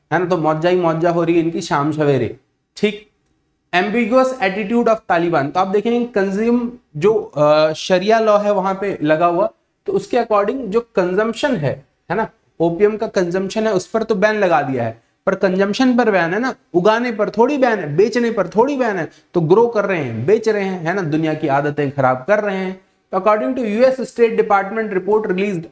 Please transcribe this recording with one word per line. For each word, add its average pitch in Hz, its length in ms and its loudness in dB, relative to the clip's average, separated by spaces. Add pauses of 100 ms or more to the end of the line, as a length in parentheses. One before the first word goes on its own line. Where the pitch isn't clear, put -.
(140)
है 165 60 2
ना। 180 60 -2
तो 175 120 0
मौजा 156 320 0
ही 185 100 2
मौजा 165 300 0
हो 170 140 0
रही 165 120 2
है 165 60 2
इनकी 165 220 -2
शाम 151 300 -2
सवेरे, 143 420 0 (420)
ठीक। 208 320 -2 (640)
Ambiguous 226 680 2
attitude 208 480 0
of 220 120 2 (100)
Taliban, 165 420 0
तो 180 80 -2
आप 190 80 0
देखेंगे 233 360 0 (120)
consume 226 560 0 (240)
जो, 190 180 2
अ, 151 600 2
sharia 190 460 2
law 214 180 4
है 208 160 0
वहां 190 220 0
पे 190 280 -6
लगा 156 220 2
हुआ, 175 220 2 (400)
तो - 60 -4
उसके 202 240 -2
according 226 500 0
जो 220 140 0 (140)
consumption 214 600 0
है, 143 180 -2 (360)
है 180 80 -2
ना, 220 100 -2 (320)
opium 185 380 2
का 214 100 -4
consumption 190 600 -2
है 214 60 0
उस 185 140 -2
पर 226 160 -2
तो 220 120 -2
ban 214 200 2
लगा 180 260 2
दिया 131 220 -2
है, 113 140 -6 (300)
पर 190 80 0
consumption 196 640 0
पर 233 140 2
ban 170 220 0
है 208 60 -2
ना, 254 140 -4 (200)
उगाने 220 380 2
पर 202 180 -2
थोड़ी 254 280 2
ban 233 220 2
है, 147 160 -6
बेचने 233 360 2
पर 196 180 -2
थोड़ी 254 280 0
ban 220 200 -2
है। 151 100 -4 (260)
तो 175 100 0
ग्रो 202 240 4
कर 214 180 -2
रहे 180 180 -2
हैं, 117 220 -6
बेच 220 240 2
रहे 208 160 0
हैं, 185 200 -4
है 170 80 -2
ना, 196 80 -2
दुनिया 156 320 -2
की 151 160 -4
आदतें 143 420 0
खराब 131 360 0
कर 208 160 2
रहे 196 140 -4
हैं। 190 220 -6 (340)
According 220 440 0
to 247 140 -4
U 226 140 2
S 262 220 2
State 226 300 0
Department 202 640 0
report 208 280 0
released 185 440 -2